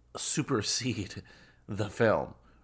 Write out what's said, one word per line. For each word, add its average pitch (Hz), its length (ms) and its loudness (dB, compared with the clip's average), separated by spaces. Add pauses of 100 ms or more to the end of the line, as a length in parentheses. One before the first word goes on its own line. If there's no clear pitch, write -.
(160)
supersede 117 1080 -2 (220)
<laughs> - 220 -20
the 104 220 -4
film, 95 460 4 (280)